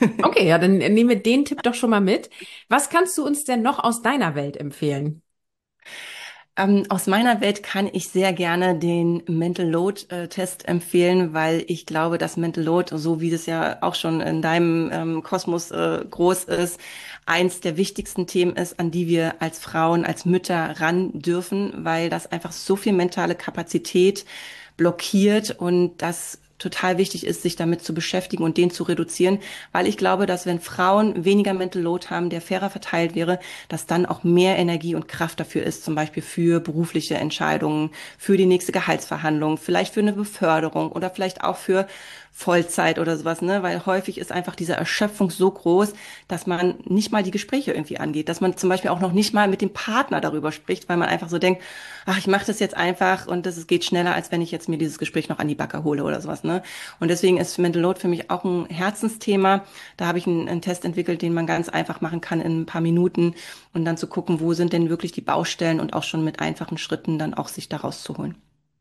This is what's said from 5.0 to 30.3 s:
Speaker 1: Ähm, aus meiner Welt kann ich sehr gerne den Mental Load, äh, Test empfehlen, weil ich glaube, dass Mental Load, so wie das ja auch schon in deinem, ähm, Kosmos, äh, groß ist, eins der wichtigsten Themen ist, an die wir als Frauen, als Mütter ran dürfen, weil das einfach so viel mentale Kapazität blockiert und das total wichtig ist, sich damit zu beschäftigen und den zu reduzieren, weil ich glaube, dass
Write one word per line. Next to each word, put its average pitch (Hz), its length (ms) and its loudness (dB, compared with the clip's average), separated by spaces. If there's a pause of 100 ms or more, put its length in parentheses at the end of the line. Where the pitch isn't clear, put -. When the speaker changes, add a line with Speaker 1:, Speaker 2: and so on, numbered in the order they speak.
Speaker 1:
Ähm, 196 360 4
aus 190 160 0
meiner 220 340 4
Welt 208 220 0
kann 196 280 -2
ich 175 180 -4
sehr 185 260 2
gerne 175 440 2
den 170 480 2
Mental 170 400 0
Load, 180 440 0
äh, 175 180 -8
Test - 400 -8
empfehlen, 175 640 4
weil 160 340 0
ich 170 200 -6
glaube, 165 320 0
dass 160 180 -4
Mental 170 260 -2
Load, 170 360 2
so 160 240 0
wie 170 80 0
das 165 160 -2
ja 165 340 -2
auch 175 140 0
schon 165 260 -2
in 160 220 -2
deinem, 165 500 2
ähm, 165 300 -4
Kosmos, 170 480 -4
äh, 165 400 -2
groß 180 340 2
ist, 170 340 -2 (460)
eins 180 360 0
der 160 180 -2
wichtigsten 190 480 -4
Themen 175 280 2
ist, 175 240 -4
an 170 120 0
die 170 180 0
wir 165 320 2
als 160 200 -4
Frauen, 165 440 2
als - 220 -4
Mütter 175 520 0
ran 175 360 0
dürfen, 180 580 -2 (120)
weil 165 260 0
das 165 200 -6
einfach 170 220 -6
so - 240 -2
viel 202 160 0
mentale 175 420 2
Kapazität 180 920 0 (500)
blockiert 202 840 2
und 175 400 2
das - 400 -6 (200)
total 185 380 0
wichtig 185 300 0
ist, 170 160 -2
sich 175 140 -2
damit 170 260 0
zu - 100 -6
beschäftigen 170 520 -2
und 165 120 0
den 175 140 6
zu 175 140 -6
reduzieren, 180 560 2 (320)
weil 180 160 2
ich 202 80 -2
glaube, 185 300 2
dass 180 200 -2